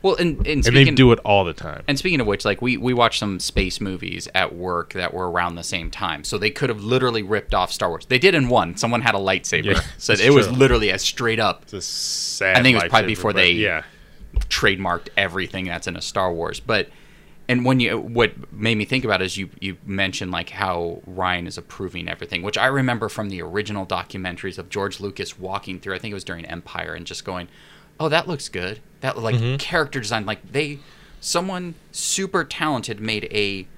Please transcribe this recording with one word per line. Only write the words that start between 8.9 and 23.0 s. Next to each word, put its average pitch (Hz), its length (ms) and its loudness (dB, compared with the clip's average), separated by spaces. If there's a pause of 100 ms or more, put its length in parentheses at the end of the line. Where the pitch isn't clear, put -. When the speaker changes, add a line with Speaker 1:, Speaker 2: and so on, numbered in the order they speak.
Speaker 1:
had 117 120 4
a 98 40 0
lightsaber. 95 560 2
Speaker 2:
Yeah, 78 60 4 (180)
Speaker 1:
So - 160 0
Speaker 2:
that's 98 120 2
Speaker 1:
it 135 40 8
was 131 160 8
Speaker 2:
true. 123 100 0
Speaker 1:
literally 123 340 6
as 95 120 -2
straight 113 360 0
up. 101 260 0
Speaker 2:
It's - 100 -20
a 92 80 -8
sad - 760 -2
Speaker 1:
I 92 60 4
think 127 160 6
it 85 40 2
was 85 80 -2
probably 113 120 6 (100)
Speaker 2:
lightsaber, 104 40 -2
Speaker 1:
before 107 160 0
Speaker 2:
but 92 40 0
Speaker 1:
they 90 160 6
Speaker 2:
yeah. 87 300 0 (680)
Speaker 1:
trademarked 92 600 0 (100)
everything 92 480 -2
that's 85 200 -6
in 90 100 -6
a - 60 -10
Star 92 300 0
Wars. 82 280 -6
But, 104 280 0 (600)
and 123 160 2
when 131 160 4
you, 113 180 2
what 113 540 0
made 110 240 0
me 104 100 0
think 131 180 0
about 101 160 2
it 95 60 0
is 90 100 -4
you, 95 140 -8 (100)
you 95 160 -8 (100)
mentioned, 95 460 -2
like, 85 180 -4
how 87 580 -2
Rian 90 380 -2
is 85 120 -10
approving 87 500 -10
everything, 85 340 -6
which 104 160 -4
I 113 80 4
remember 127 440 2